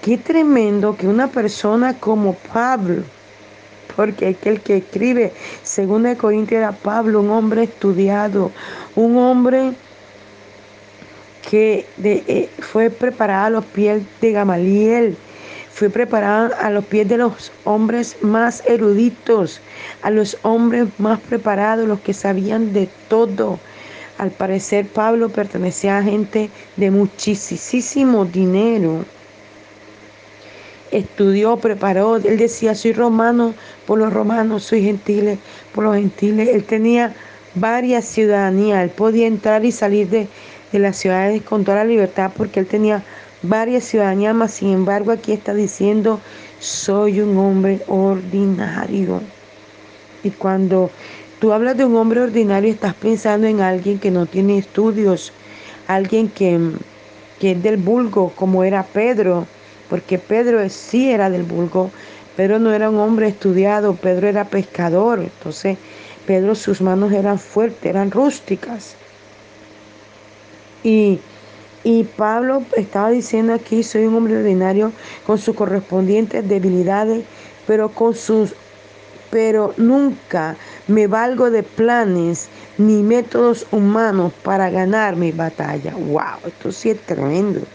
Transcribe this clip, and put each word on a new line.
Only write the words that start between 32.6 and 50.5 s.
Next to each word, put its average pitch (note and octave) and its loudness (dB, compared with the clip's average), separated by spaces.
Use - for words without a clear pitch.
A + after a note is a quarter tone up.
"Soy A3+ 0
romano A#3 2
por G#3+ 0
los A3 2
romanos, A3 0
soy G#3+ 0
gentile G3+ 0
por G#3 -2
los G#3+ 2
gentiles". G#3 0
Él G#3+ 2
tenía A3+ 2
varias A#3 0
ciudadanías, G3+ 2
él F3 -2
podía A3 2
entrar G#3+ 0
y A#3+ 2
salir G3+ 0
de, G#3 -2
de G3+ 0
las G3 2
ciudades G3 0
con G#3+ -2
toda G3 2
la G#3+ 2
libertad G3 0
porque G3+ -2
él F#3+ -2
tenía G#3+ 0
varias A3+ -2
ciudadanías, G#3 0
mas A3+ 0
sin G3 -2
embargo G3 0
aquí G#3+ -2
está G#3 -6
diciendo: G#3 0
"Soy G3+ -2
un G#3 2
hombre F#3+ 2
ordinario". F#3+ -2
Y G3+ -2
cuando F#3+ 0